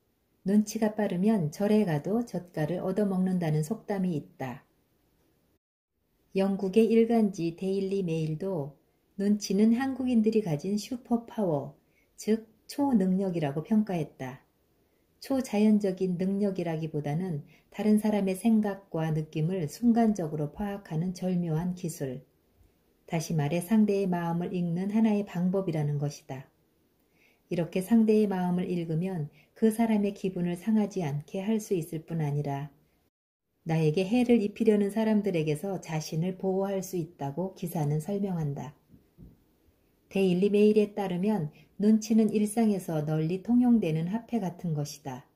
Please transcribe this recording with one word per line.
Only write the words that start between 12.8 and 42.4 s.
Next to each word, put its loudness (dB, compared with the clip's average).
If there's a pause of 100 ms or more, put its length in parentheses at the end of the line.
평가했다. -2 (760)
초자연적인 0
능력이라기보다는 -4 (260)
다른 2
사람의 0
생각과 0
느낌을 -2
순간적으로 2
파악하는 -6
절묘한 -2
기술, -8 (840)
다시 -4
말해 0
상대의 2
마음을 -2
읽는 -2
하나의 2
방법이라는 -2
것이다. -6 (1040)
이렇게 -2
상대의 6
마음을 0
읽으면 -2 (240)
그 4
사람의 0
기분을 -4
상하지 0
않게 -6
할 0
수 -4
있을 -4
뿐 -4
아니라 -2 (960)
나에게 2
해를 4
입히려는 2
사람들에게서 0
자신을 -4
보호할 -2
수 -8
있다고 -6
기사는 -2
설명한다. -4 (1300)
데일리 2
메일에 4
따르면 -2 (260)
눈치는 4
일상에서 0